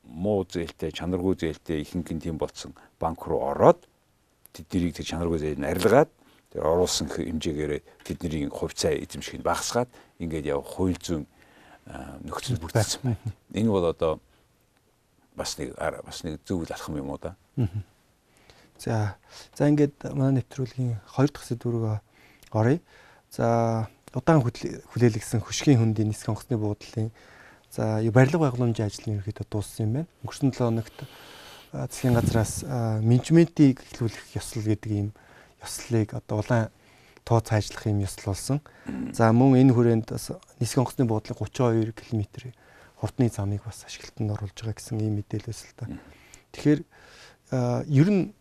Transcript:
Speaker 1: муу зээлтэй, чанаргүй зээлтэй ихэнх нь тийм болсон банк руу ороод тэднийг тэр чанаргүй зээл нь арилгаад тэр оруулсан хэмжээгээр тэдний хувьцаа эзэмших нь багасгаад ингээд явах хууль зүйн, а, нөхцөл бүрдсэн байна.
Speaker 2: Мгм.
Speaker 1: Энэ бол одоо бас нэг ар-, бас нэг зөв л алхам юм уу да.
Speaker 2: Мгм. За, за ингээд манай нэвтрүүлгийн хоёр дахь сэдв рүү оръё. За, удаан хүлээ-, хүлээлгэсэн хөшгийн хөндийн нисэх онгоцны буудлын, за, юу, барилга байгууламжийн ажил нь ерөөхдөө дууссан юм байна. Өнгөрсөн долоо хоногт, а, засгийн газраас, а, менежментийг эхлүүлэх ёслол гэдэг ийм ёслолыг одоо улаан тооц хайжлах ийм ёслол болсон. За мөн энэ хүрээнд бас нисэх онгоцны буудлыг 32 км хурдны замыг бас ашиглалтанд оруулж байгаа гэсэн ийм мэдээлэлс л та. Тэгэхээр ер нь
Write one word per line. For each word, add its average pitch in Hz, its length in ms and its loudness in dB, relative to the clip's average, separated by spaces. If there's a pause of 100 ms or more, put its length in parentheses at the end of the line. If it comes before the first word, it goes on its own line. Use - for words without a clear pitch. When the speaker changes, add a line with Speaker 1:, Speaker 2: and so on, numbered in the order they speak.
Speaker 1:
муу 95 400 -2
зээлтэй, 85 480 -6
чанаргүй 90 480 -2
зээлтэй 78 400 -4
ихэнх 78 320 -6
нь 80 80 -6
тийм 80 160 -6
болсон - 400 -8 (240)
банк 82 240 -4
руу 80 160 -2 (160)
ороод 180 240 8 (720)
тэднийг 87 480 -2
тэр 85 160 -8
чанаргүй 85 240 -2
зээл 76 200 -4
нь 71 80 -4
арилгаад 101 400 4 (440)
тэр - 160 -6
оруулсан 85 400 2
хэмжээгээр 76 720 -4 (240)
тэдний - 440 -6
хувьцаа - 440 -2
эзэмших - 480 -8
нь - 60 -6
багасгаад 117 420 -2 (320)
ингээд 78 320 -4
явах 71 160 -4
хууль 92 320 -2
зүйн, 80 240 -6 (640)
а, 69 360 -16
нөхцөл - 360 -6
бүрдсэн - 440 -2
байна. 120 160 0
Speaker 2:
Мгм. 110 120 -8 (240)
Speaker 1:
Энэ 110 160 2
бол 95 160 2
одоо 80 320 -2 (1160)
бас - 220 -8
нэг 67 200 -8
ар-, 76 260 -4
бас - 200 -14
нэг 78 200 -8
зөв 87 240 -4
л - 40 -10
алхам 80 240 -8
юм 69 140 -8
уу 69 80 -8
да. 87 180 -12 (200)
Speaker 2:
Мгм. 107 280 -2 (960)
За, 107 380 -4 (400)
за 147 120 2
ингээд 147 440 2
манай 135 300 2
нэвтрүүлгийн 123 640 -6
хоёр 135 240 2
дахь - 160 -18
сэдв 120 240 -4
рүү 113 300 -2 (520)
оръё. 117 280 4 (520)
За, 117 560 2 (240)
удаан 151 320 4
хүлээ-, - 380 -6 (100)
хүлээлгэсэн 113 480 2
хөшгийн - 400 4
хөндийн 110 320 2
нисэх - 160 -6
онгоцны 110 320 -4
буудлын, 107 480 -4 (640)
за, 110 320 -2
юу, 113 80 2
барилга 135 380 8
байгууламжийн 117 400 0
ажил - 180 -10
нь 107 140 -2
ерөөхдөө 101 260 -8
дууссан 107 400 -4
юм 107 40 0 (120)
байна. - 40 -12 (180)
Өнгөрсөн - 260 0
долоо 123 160 0
хоногт, 113 280 -4 (760)
а, 135 160 -8
засгийн - 300 0
газраас, 113 340 0 (160)
а, 113 320 -2
менежментийг 135 880 6
эхлүүлэх - 480 -6
ёслол 107 320 -6
гэдэг 107 240 -2
ийм 104 160 0 (560)
ёслолыг - 480 -2
одоо 113 320 -4
улаан 113 240 0 (560)
тооц 113 300 2
хайжлах - 320 -2
ийм 104 180 2
ёслол - 320 -6
болсон. 139 240 -4 (540)
За 113 160 4
мөн 127 320 8
энэ 135 100 10
хүрээнд 117 380 4
бас - 240 -8 (240)
нисэх 123 240 0
онгоцны 123 240 0
буудлыг 110 320 -2
32 113 560 0
км 110 300 -4 (720)
хурдны 117 320 0
замыг 101 320 -4
бас - 240 -16
ашиглалтанд - 480 -6
оруулж 104 240 -10
байгаа 110 200 -8
гэсэн 110 240 -6
ийм 107 200 -2
мэдээлэлс - 400 -10
л - 160 -20
та. 113 120 -10 (640)
Тэгэхээр 147 260 2 (1120)
ер 147 200 6
нь 190 300 0